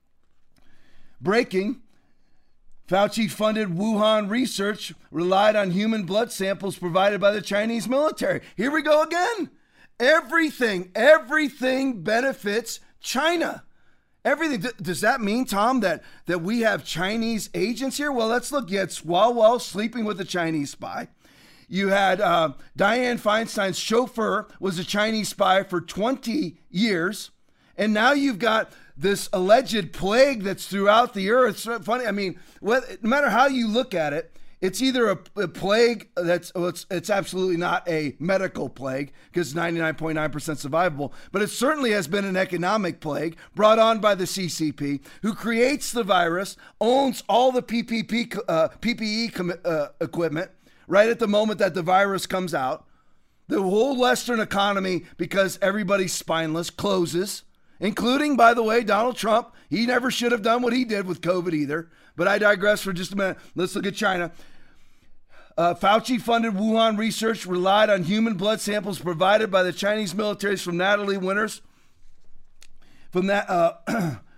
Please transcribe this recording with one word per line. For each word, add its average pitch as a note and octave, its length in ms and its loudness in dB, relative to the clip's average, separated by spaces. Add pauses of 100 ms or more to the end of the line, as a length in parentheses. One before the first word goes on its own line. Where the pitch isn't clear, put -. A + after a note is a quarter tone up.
(1200)
Breaking. G#3 640 0 (1040)
Fauci G#3 420 2
funded G#3+ 400 0
Wuhan G#3+ 600 2
research, G#3 640 -4 (160)
relied F#3+ 460 2
on G3+ 160 0
human G#3+ 340 0
blood G#3+ 260 0
samples G3 460 -4
provided F#3 420 0
by G3+ 120 4
the G#3 100 -2
Chinese G#3+ 480 -2
military. C4+ 520 0 (140)
Here A#3+ 140 -2
we D4 140 0
go D4+ 180 6
again. F4 480 -2 (500)
Everything, B3+ 920 2
everything C4 1120 2
benefits A3+ 760 -2 (220)
China. D#4+ 640 -2 (600)
Everything. C#4+ 380 0
D-, A#3+ 80 -4 (120)
does E3+ 200 -6
that A#3+ 200 2
mean, A3 240 0
Tom, A3+ 360 2
that, E3+ 200 0 (260)
that E3+ 140 -2
we A3 200 -2
have G3+ 240 0
Chinese A3 680 -4
agents A3+ 440 -4
here? D4 140 -4
Well, A#3 160 -2
let's A#3+ 260 -2
look. A3+ 180 -4
You G3 80 -2
had F3+ 100 -4
Swalwell A3 680 4
sleeping A3+ 460 -6
with G#3 160 -4
a F3+ 40 -8
Chinese D#3+ 460 -2
spy. - 380 -10 (580)
You G3 220 -2
had, G3 320 2
uh, E3+ 320 2 (240)
Dianne A#3+ 420 2
Feinstein's G#3 580 -2
chauffeur G#3+ 680 0 (140)
was F3+ 180 -2
a F3+ 60 -4
Chinese G#3+ 440 0
spy F#3+ 340 2
for F3+ 180 -4
twenty G#3 760 -4 (120)
years. F#3+ 600 -2 (460)
And G#3+ 160 2
now A3+ 200 4
you've C#4 260 0
got A3 320 0 (260)
this F#3+ 340 -2
alleged G3 600 2
plague A3+ 480 2
that's F#3+ 240 -6
throughout G#3 480 4
the G3 160 -2
earth. A#3+ 300 2
So A#3 200 -8
funny. A#3+ 280 -4
I G3+ 40 -2
mean, G3 280 -4 (200)
what, A#3+ 440 -2
no G#3+ 60 0
matter C#4 200 2
how A#3 160 4
you B3+ 220 0
look A3+ 260 -2
at D#3 180 0
it, D#3+ 220 -6 (260)
it's F#3+ 220 -2
either B3 300 2
a, D#3 80 -4 (160)
a G3+ 120 -2
plague A3 680 0
that's, F3 400 0
well, F3 100 -2
it's, F3 240 -6
it's F3 220 -4
absolutely F#3 460 -2
not F3 300 -2
a D#3 300 -2
medical F#3 520 -2
plague C3+ 440 -8 (180)
'cause E3 220 -4
ninety-nine E3 400 -2
point D#3 220 -6
nine D#3 160 -2
percent D3 260 -6
survivable, D3 540 -2 (200)
but G3+ 120 0
it G3+ 80 -2
certainly C4+ 400 0
has G3+ 160 0
been G3 180 -2
an F#3+ 100 -2
economic F#3 640 0
plague D#3 380 -4 (160)
brought G#3+ 240 6
on A3+ 220 6
by G#3 160 4
the F#3 100 -2
C F3+ 240 -4
C D#3 220 -2
P, C#3+ 280 -4 (220)
who G3+ 140 -2
creates A#3 560 0
the A#3 120 -2
virus, F3+ 540 0 (240)
owns B3+ 480 2
all A#3+ 220 4
the B3 100 0
P A#3 220 -4
P A3+ 180 -4
P, A#3 300 -4 (160)
uh, D#3+ 220 2 (120)
P A3+ 140 -2
P A3 300 -4
E G#3 40 -6
com-, F3+ 240 -4 (100)
uh, D#3 260 -2 (120)
equipment D#3+ 480 -4 (380)
right E3 220 4
at A#3 100 0
the A3+ 80 0
moment G#3 320 2
that F#3+ 160 0
the F3+ 80 -4
virus F#3+ 420 2
comes F#3 300 -4
out. C#3 320 -4 (600)
The G#3 140 0
whole A3 340 2
Western B3 440 0
economy, G3 640 -2 (140)
because F#3 440 0
everybody's G3 520 0
spineless, E3 580 -4
closes, F#3 720 -2 (360)
including, B3+ 560 0
by A#3 200 8
the A#3+ 80 0
way, A3 200 2
Donald G#3+ 340 0
Trump. A3 360 0 (160)
He G#3 160 0
never B3 240 0
should A#3+ 220 0
have A#3+ 100 0
done A#3 220 2
what A#3+ 100 0
he B3+ 100 2
did G#3 220 -4
with F3+ 160 -8
covid F3 320 0
either. D3+ 380 -4 (240)
But F3 120 -2
I G3+ 120 0
digress G#3 420 2
for G3 120 -4
just F3+ 200 -8
a - 20 -6
minute. F#3+ 220 -2 (160)
Let's F3 220 -4
look F3+ 100 -4
at G3 80 -4
China. F3+ 380 -2 (1200)
Uh, E3+ 200 0
Fauci A3+ 440 2
funded A3+ 340 0
Wuhan A3 440 2
research, A3 480 -2
relied F#3+ 460 4
on G3 100 4
human A3 320 0
blood G3+ 260 0
samples G3+ 380 -4
provided F#3 540 0
by F#3 100 4
the F3+ 100 0
Chinese G3+ 440 -2
militaries G3+ 480 -2
from F3 140 -4
Natalie G3 400 0
Winters. G3 440 -4 (1500)
From F#3 160 0
that, G3+ 200 0
uh, E3+ 680 0 (220)